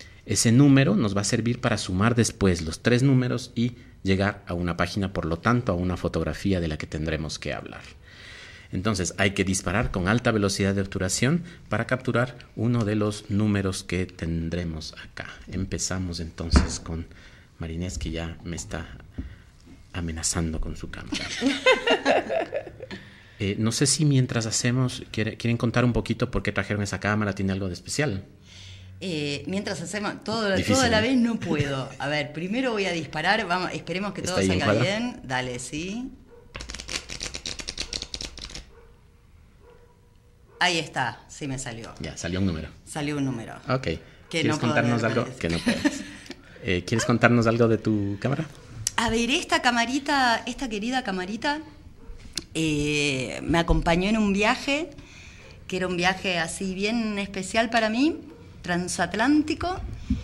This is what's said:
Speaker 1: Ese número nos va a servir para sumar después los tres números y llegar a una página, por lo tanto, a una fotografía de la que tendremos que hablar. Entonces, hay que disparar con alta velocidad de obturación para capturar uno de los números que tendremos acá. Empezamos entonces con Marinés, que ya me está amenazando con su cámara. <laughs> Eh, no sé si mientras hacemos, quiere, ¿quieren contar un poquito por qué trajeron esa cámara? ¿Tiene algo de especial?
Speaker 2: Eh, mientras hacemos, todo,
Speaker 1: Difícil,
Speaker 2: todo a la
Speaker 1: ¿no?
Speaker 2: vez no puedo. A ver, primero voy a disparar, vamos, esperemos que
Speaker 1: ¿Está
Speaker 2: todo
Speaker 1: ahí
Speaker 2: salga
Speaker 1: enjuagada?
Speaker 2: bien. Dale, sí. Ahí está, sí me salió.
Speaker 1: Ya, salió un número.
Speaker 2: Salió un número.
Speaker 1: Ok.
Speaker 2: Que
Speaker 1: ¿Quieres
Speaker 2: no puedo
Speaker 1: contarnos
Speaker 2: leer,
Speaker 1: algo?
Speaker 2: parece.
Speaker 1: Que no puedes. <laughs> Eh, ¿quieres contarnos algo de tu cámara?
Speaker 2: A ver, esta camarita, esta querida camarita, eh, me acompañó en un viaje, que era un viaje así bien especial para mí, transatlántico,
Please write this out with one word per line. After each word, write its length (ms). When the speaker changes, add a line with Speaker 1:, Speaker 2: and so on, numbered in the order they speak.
Speaker 1:
Ese 260
número 440
nos 200
va 60
a 40
servir 360
para 160
sumar 380
después 480
los 180
tres 220
números 520
y 180
llegar 440
a 80
una 220
página, 360
por 120
lo 120
tanto, 340
a 40
una 220
fotografía 640
de 80
la 100
que 100
tendremos 520
que 140
hablar. 280
Entonces, 460
hay 140
que 120
disparar 480
con 160
alta 240
velocidad 440
de 60
obturación 600
para 180
capturar 500
uno 300
de 100
los 340
números 540
que 220
tendremos 880
acá. 240
Empezamos 680
entonces 600
con 260
Marinés, 380
que 140
ya 340
me 100
está 320
amenazando 680
con 160
su 120
cámara. 360
<laughs> 1300
Eh, 140
no 140
sé 160
si 180
mientras 400
hacemos, 640
quiere, 260
¿quieren 220
contar 260
un 100
poquito 360
por 140
qué 80
trajeron 320
esa 160
cámara? 340
¿Tiene 200
algo 160
de 40
especial? 500
Speaker 2:
Eh, 480
mientras 340
hacemos, 420
todo, 280
Speaker 1:
Difícil, 240
Speaker 2:
todo 100
a 40
la 120
Speaker 1:
¿no? 60
Speaker 2:
vez 100
no 220
puedo. 580
A 100
ver, 260
primero 400
voy 120
a 60
disparar, 560
vamos, 260
esperemos 400
que 80
Speaker 1:
¿Está 120
Speaker 2:
todo 80
Speaker 1:
ahí 60
Speaker 2:
salga 180
Speaker 1:
enjuagada? 240
Speaker 2:
bien. 240
Dale, 340
sí. 540
Ahí 180
está, 500
sí 200
me 100
salió. 420
Speaker 1:
Ya, 180
salió 220
un 60
número. 240
Speaker 2:
Salió 320
un 80
número. 300
Speaker 1:
Ok. 120
Speaker 2:
Que 180
Speaker 1:
¿Quieres 220
Speaker 2:
no 80
puedo 140
Speaker 1:
contarnos 280
Speaker 2:
leer, 120
Speaker 1:
algo? 100
Speaker 2:
parece. 160
Speaker 1:
Que 100
no 100
puedes. 480
<laughs> 40
Eh, 220
¿quieres 200
contarnos 420
algo 200
de 120
tu 400
cámara? 260
Speaker 2:
A 140
ver, 220
esta 320
camarita, 840
esta 240
querida 340
camarita, 560
eh, 880
me 160
acompañó 520
en 80
un 140
viaje, 600
que 100
era 100
un 100
viaje 400
así 380
bien 420
especial 540
para 180
mí, 260
transatlántico, 1200